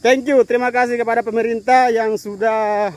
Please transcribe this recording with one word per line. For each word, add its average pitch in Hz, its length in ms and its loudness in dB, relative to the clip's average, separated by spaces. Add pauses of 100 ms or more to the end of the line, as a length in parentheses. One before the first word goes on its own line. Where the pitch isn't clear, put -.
Thank 247 280 2
you, 262 120 4
terima 240 320 -2
kasih 240 240 0
kepada 226 240 -2
pemerintah 233 680 0
yang 220 280 -2
sudah 208 800 -2